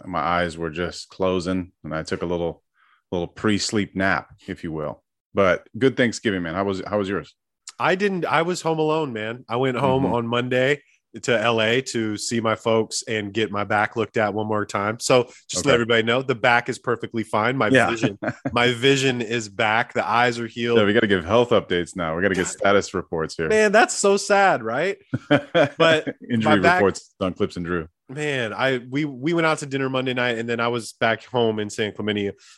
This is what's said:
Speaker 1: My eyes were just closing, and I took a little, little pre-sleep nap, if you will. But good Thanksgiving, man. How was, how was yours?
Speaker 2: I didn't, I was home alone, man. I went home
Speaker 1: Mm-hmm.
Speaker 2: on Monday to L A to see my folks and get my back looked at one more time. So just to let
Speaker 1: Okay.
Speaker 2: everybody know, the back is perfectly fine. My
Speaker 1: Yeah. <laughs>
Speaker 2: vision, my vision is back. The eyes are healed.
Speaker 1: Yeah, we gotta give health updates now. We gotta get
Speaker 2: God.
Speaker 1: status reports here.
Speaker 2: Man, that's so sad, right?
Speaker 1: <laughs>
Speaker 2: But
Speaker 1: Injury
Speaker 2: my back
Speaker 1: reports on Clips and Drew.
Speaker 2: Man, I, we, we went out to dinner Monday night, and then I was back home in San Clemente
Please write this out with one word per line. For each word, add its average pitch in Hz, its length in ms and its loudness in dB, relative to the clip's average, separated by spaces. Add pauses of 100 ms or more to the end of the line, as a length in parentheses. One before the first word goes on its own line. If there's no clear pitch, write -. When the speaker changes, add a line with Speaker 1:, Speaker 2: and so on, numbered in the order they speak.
Speaker 1:
My 87 160 -4
eyes 85 360 0
were 82 120 -6
just 82 400 -8
closing, 92 640 -2 (100)
and 76 100 -10
I 80 100 -4
took 90 180 -6
a 87 40 -4
little, 85 380 -4 (480)
little 87 160 -4
pre-sleep 104 680 -2
nap, 95 360 -2 (180)
if 92 160 -10
you 85 80 -8
will. 76 320 -8 (300)
But 95 340 2 (100)
good 120 200 2
Thanksgiving, 107 460 0
man. 82 100 -6
How 95 100 -2
was, 98 240 -2
how 104 100 -2
was 98 120 -2
yours? 87 260 -8 (420)
Speaker 2:
I 151 180 0
didn't, 190 300 -2
I 151 180 2
was 175 180 -4
home 160 180 -2
alone, 156 320 0
man. 113 380 -8
I 117 80 -2
went 127 200 0
home 135 280 2
Speaker 1:
Mm-hmm. - 80 -2
Speaker 2:
on 120 140 -2
Monday 127 540 0 (400)
to 120 180 2
L 113 220 2
A 113 180 2
to 113 380 -2
see 117 240 -4
my 110 140 0
folks 113 480 0
and 107 280 -4
get 104 200 -2
my 101 120 -2
back 104 320 0
looked 110 220 -2
at 104 160 2
one 107 140 -4
more 104 180 -2
time. 107 340 -4
So 127 260 4 (220)
just - 140 -6
to 143 60 -4
let - 0 -
Speaker 1:
Okay. 139 60 6
Speaker 2:
everybody 117 280 4
know, 117 220 2
the 131 100 0
back 120 360 2
is 123 100 -6
perfectly 113 420 -4
fine. 113 340 0
My 120 120 2
Speaker 1:
Yeah. 117 220 4
<laughs> - 20 -2
Speaker 2:
vision, 113 260 -2 (340)
my 120 200 2
vision 131 500 2
is 110 260 -4
back. 110 460 0
The 113 100 0
eyes 117 360 2
are 117 80 -6
healed. 117 320 0
Speaker 1:
Yeah, 104 60 4
we 101 80 4
gotta 113 120 4
give 95 180 2
health 117 280 2
updates 87 440 0
now. 82 200 -4
We 87 80 -2
gotta 98 100 2
get 90 120 0
Speaker 2:
God. - 80 -6
Speaker 1:
status 98 420 2
reports 82 400 -4
here. 80 120 -2
Speaker 2:
Man, 214 240 2
that's 214 240 4
so 202 220 4
sad, 196 460 2
right? 139 340 -4 (320)
Speaker 1:
<laughs> - 0 -
Speaker 2:
But 156 840 2 (120)
Speaker 1:
Injury 113 280 2
Speaker 2:
my 101 40 4
back 170 180 4
Speaker 1:
reports 98 420 0
on 92 140 -2
Clips 95 240 -4
and 90 80 -6
Drew. 82 220 -4 (220)
Speaker 2:
Man, 135 440 -4
I, 127 260 0 (100)
we, 143 160 -2
we 143 280 -4
went 165 140 2
out 156 120 0
to 151 60 -8
dinner 135 240 -2
Monday 131 240 -2
night, 123 240 0
and 117 100 -6
then 117 120 -2
I 117 80 0
was 120 260 -4
back 113 300 0
home 113 360 0
in 104 100 -4
San 104 240 -4
Clemente 104 380 -2 (260)